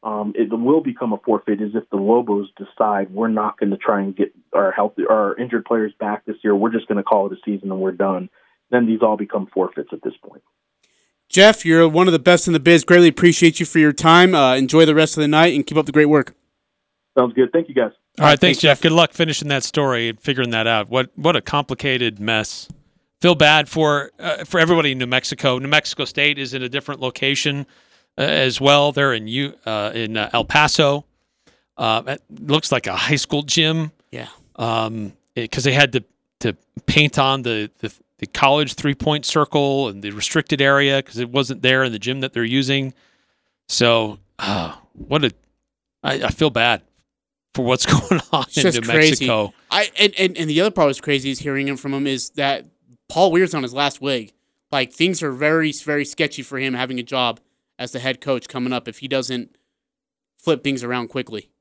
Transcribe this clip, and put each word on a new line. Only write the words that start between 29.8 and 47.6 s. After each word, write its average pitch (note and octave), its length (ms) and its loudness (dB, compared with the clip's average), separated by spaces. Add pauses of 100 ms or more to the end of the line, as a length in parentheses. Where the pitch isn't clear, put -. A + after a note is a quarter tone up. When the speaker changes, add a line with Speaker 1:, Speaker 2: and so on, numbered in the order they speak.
Speaker 3:
in, A2+ 220 -6
uh, G#2+ 160 -4
El A#2 140 0
Paso. D3+ 580 2 (720)
Uh, A2+ 300 -2
it C3+ 160 -10 (180)
looks D3 320 -2
like B2+ 140 -2
a F#2 100 -6
high - 200 -2
school C#3+ 260 -4
gym. D#3+ 500 -2 (200)
Speaker 2:
Yeah. A#2+ 160 -14 (280)
Speaker 3:
Um, A2+ 560 -4 (220)
it, A2+ 180 -8
'cause A#2+ 120 -6
they C#3 80 2
had C3+ 200 4
to, B2 120 -4 (360)
to A2 160 -4 (300)
paint D3 320 2
on C3+ 240 0
the, A2 280 -4 (100)
the, G#2+ 120 -10 (260)
the - 80 -10
college C#3+ 480 0
three-point D3 520 -2
circle C#3 600 0
and G2 140 -12
the G2+ 80 -8
restricted C3+ 500 -2
area C#3 420 2
'cause - 160 -12
it B2 120 -6
wasn't C3 320 -4
there C3 220 2
in B2 80 -4
the G#2+ 80 -8
gym B2+ 200 -6
that C3 120 -8
they're A#2 120 -4
using. C3+ 500 -2 (720)
So, A2+ 500 2 (200)
uh, F2+ 360 -6 (200)
what D3 300 -4
a, B2 80 -2 (720)
I, C3+ 220 -4
I A#2+ 40 0
feel D#3 220 0
bad A#2 320 0 (720)
for C3 100 -4